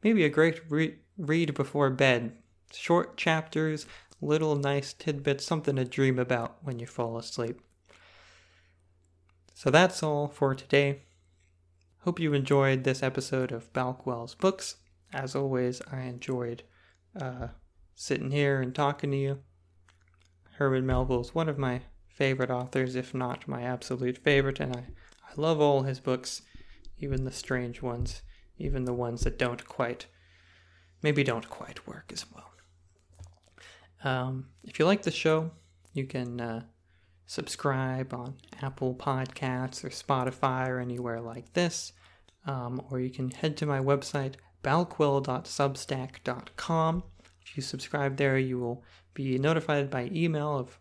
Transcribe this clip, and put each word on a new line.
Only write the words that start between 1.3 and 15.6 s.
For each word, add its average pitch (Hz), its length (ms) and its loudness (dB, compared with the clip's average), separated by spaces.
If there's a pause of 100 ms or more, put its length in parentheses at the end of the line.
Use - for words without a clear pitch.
before 139 380 2
bed. 123 460 4 (340)
Short - 460 2
chapters, 156 680 0 (360)
little 151 340 2
nice 139 380 0
tidbits, 139 520 -2
something 151 300 0
to 131 100 2
dream 131 320 2
about 123 460 0
when 127 160 -6
you 117 80 -10
fall 117 300 -4
asleep. 117 440 -6 (1900)
So - 160 0
that's 180 320 8
all 147 260 0
for 135 280 0
today. 139 480 2 (960)
Hope 170 200 -2
you 156 140 2
enjoyed 135 500 4
this 131 200 0
episode 131 480 -2
of 117 220 -10
Balkwell's 127 600 -4
Books. - 440 0 (360)
As 135 220 -6
always, 131 460 0 (100)